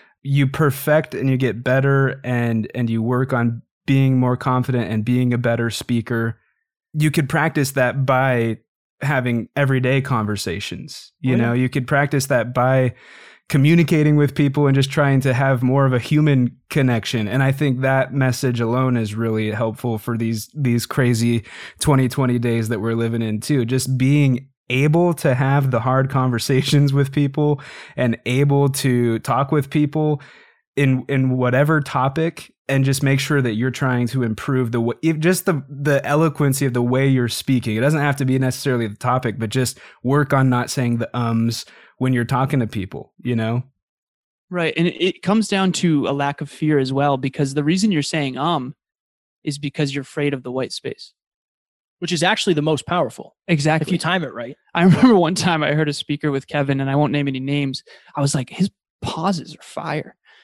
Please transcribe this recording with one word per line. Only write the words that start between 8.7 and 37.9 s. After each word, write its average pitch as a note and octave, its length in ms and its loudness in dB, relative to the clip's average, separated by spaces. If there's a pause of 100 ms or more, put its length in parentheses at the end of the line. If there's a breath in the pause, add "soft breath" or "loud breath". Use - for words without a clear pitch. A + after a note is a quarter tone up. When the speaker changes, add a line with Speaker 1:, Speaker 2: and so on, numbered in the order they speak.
Speaker 1:
having B2 560 -2
everyday C3 440 2
conversations. G#2 1080 -6 (100)
You B2+ 140 0
Speaker 2:
Oh, - 20 2
yeah. A#2 100 2
Speaker 1:
know, A#2 80 0
you B2+ 140 0
could C3 200 -4
practice C#3 380 0
that B2 280 0
by B2+ 400 2 (540 loud breath)
communicating D3+ 680 4
with C#3+ 180 2
people C#3+ 340 2
and C3+ 80 2
just C3+ 140 2
trying C#3 300 2
to C3 140 0
have C3 280 0
more C3+ 240 4
of B2+ 60 2
a B2 60 0
human C#3+ 580 2 (140)
connection. A#2+ 560 0
And B2+ 160 0
I C3+ 80 2
think C3+ 300 -2
that C3+ 340 0
message B2+ 460 0
alone B2 360 0
is G#2+ 200 -2
really A2 340 -2
helpful A2+ 480 -4
for A#2 180 -4
these, A2+ 380 -4
these A#2+ 320 0
crazy A#2 580 0 (360 loud breath)
twenty C3 280 2
twenty B2 300 0
days A2+ 300 -2
that A2+ 120 -2
we're A2+ 140 -2
living A#2 280 -2
in G#2+ 180 -4
too. C3 240 0
Just B2+ 340 -2
being C3+ 500 2 (220)
able D#3 420 2
to C#3+ 220 0
have C3+ 360 2
the A#2 100 0
hard C3 280 0
conversations C3+ 840 2
with C#3 180 0
people D3 480 0 (360 loud breath)
and A#2+ 280 0
able C#3 460 2
to A#2+ 480 0
talk C3+ 340 -2
with C#3+ 160 0
people D3+ 540 0 (540 soft breath)
in, C3 320 2
in C3 280 0
whatever C3+ 460 2
topic, C#3 680 -4 (180)
and C3+ 180 2
just C3+ 160 0
make C3+ 180 2
sure C#3+ 220 0
that A#2 120 -2
you're B2 180 -2
trying B2 340 -2
to B2+ 160 -4
improve A#2 500 -2
the A#2+ 80 0
wa-, A#2 220 -2
if D#3 160 0
just F3+ 260 0
the, D3+ 240 0
the C#3+ 380 0
eloquency D3 580 0
of B2+ 80 -2
the B2 100 0
way B2+ 240 2
you're B2+ 220 2
speaking. A#2 480 -2
It A2 40 -2
doesn't D3 200 2